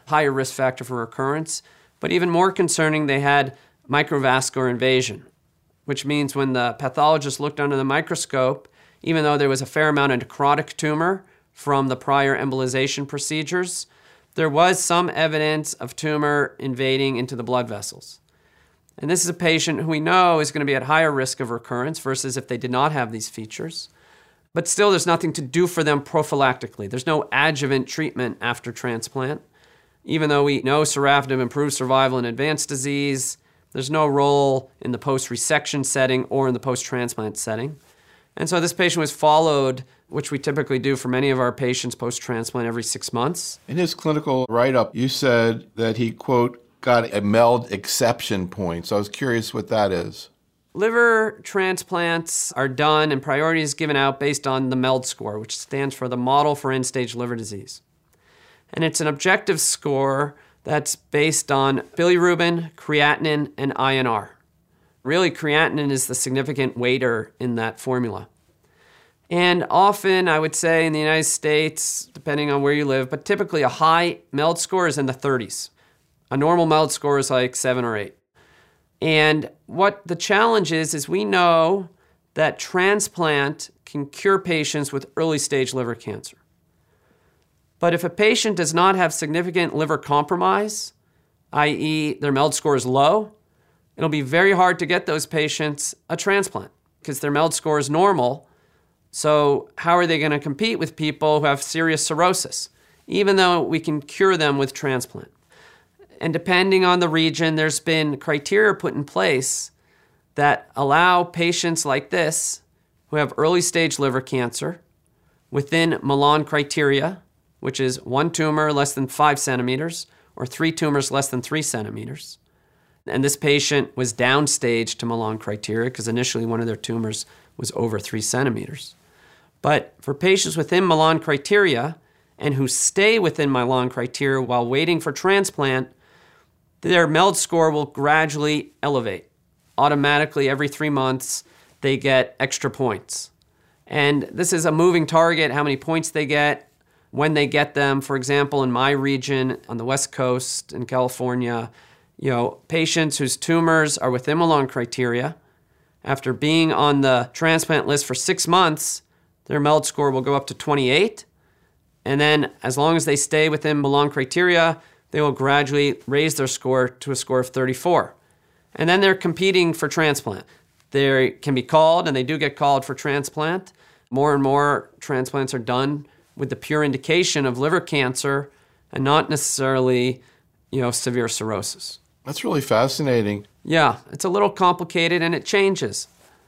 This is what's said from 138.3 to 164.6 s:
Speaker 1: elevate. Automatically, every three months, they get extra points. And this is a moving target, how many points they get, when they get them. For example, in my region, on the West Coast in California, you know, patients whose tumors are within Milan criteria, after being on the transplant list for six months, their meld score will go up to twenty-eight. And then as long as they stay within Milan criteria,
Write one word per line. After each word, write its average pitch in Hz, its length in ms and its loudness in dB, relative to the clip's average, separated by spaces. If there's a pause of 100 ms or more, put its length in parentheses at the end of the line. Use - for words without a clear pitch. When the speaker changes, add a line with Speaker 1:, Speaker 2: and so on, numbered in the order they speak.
Speaker 1:
elevate. 117 400 -2 (520)
Automatically, 143 720 2
every 135 200 0
three 151 220 -4
months, 131 520 -2 (380)
they 135 160 0
get 131 420 2
extra 135 320 -2
points. - 600 -4 (540)
And 143 460 0
this 175 220 -2
is 165 120 0
a 170 60 4
moving 170 340 2
target, 160 460 2
how 143 140 -2
many 143 120 0
points 160 340 -4
they 151 140 -2
get, 147 460 0 (400)
when 151 240 0
they 147 140 2
get 147 260 0
them. 139 260 2
For 139 140 -4
example, 139 480 0
in 131 80 0
my 127 200 2
region, 135 640 -2 (120)
on 117 100 -8
the 113 60 -8
West 135 280 -2
Coast 127 600 -4
in 123 140 -8
California, 123 840 -2 (500)
you 135 100 -2
know, 120 280 -2 (100)
patients 160 500 -2
whose 131 180 -2
tumors 160 640 2
are 127 120 -2
within 131 280 -2
Milan 151 300 2
criteria, 123 640 -4 (680)
after 135 280 -4
being 156 400 2
on 143 280 2
the 127 320 2
transplant 160 560 0
list 143 160 0
for - 100 -6
six - 320 -2
months, 165 560 2 (440)
their 147 120 -2
meld 147 260 4
score 143 280 0
will 131 80 0
go 139 160 0
up 139 100 -2
to - 80 -12
twenty-eight. 147 680 0 (800)
And 139 160 0
then 151 300 2 (120)
as 123 160 -4
long 156 160 2
as 165 100 0
they 143 120 0
stay 156 320 2
within 151 320 0
Milan 143 300 2
criteria, 165 680 2 (320)